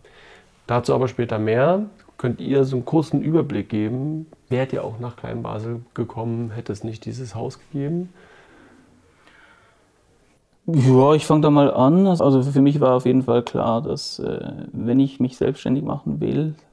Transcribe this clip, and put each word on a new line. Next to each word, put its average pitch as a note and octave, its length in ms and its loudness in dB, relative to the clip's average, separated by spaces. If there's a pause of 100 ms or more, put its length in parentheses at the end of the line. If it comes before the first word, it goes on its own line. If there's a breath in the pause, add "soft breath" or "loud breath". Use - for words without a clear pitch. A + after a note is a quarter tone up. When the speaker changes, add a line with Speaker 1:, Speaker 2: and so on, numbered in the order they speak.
(640 soft breath)
Speaker 1:
Dazu B2 300 0
aber B2 140 0
später A#2 300 -4
mehr. C3 420 2 (340)
Könnt A#2+ 240 -6
ihr C3+ 240 0
so C3 140 -2
einen A#2+ 80 -6
kurzen D3+ 360 0
Überblick C#3+ 480 -2
geben? C3 580 -4 (200)
Wärt B2+ 240 -4
ihr C3 140 -6
auch A2 140 -10
nach A#2+ 180 -12
Kleinbasel A#2 640 -10 (120)
gekommen, A#2 580 -6
hätte A2+ 200 -10
es G2+ 120 -10
nicht A2+ 220 -10
dieses A#2 300 -12
Haus A#2 240 -10
gegeben? E3 500 -6 (2500 soft breath)
Speaker 2:
Ja, C3+ 480 6
ich D3+ 120 2
fang D#3 160 4
da D3+ 80 4
mal D3 240 6
an. D#3+ 340 4
Also C#3+ 340 4
für C3+ 200 2
mich C#3+ 180 4
war C3 160 4
auf B2+ 100 0
jeden B2+ 180 4
Fall A#2+ 200 2
klar, A#2 380 -2
dass, - 380 -8
äh, - 340 -8 (180)
wenn A#2 280 0
ich C3+ 200 0
mich B2+ 180 -4
selbstständig C3+ 460 -2
machen D3+ 380 -6
will, D3+ 340 -2 (180)